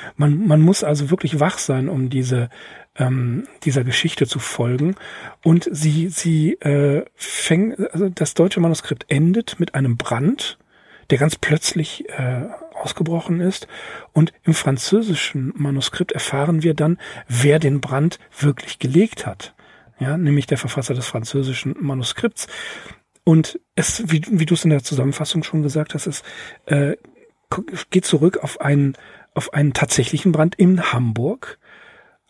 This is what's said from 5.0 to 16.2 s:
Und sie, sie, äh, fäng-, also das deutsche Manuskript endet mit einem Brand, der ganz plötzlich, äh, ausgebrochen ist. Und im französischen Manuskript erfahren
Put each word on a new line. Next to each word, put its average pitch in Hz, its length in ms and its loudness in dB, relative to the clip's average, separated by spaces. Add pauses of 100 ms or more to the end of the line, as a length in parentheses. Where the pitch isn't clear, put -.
Und 170 300 6
sie, 156 360 2
sie, 165 520 2
äh, 143 540 2
fäng-, - 640 -2 (160)
also 190 180 0
das 175 240 -4
deutsche 185 260 2
Manuskript 165 480 -2
endet 175 500 0
mit 170 160 -2
einem 127 220 0
Brand, 135 600 -2 (500)
der 135 80 4
ganz 147 200 2
plötzlich, - 760 -2
äh, 127 320 -4 (320)
ausgebrochen 165 640 -2
ist. 185 280 -2 (440)
Und 160 300 4
im 165 100 4
französischen 151 1040 0
Manuskript 139 560 -2
erfahren 151 500 0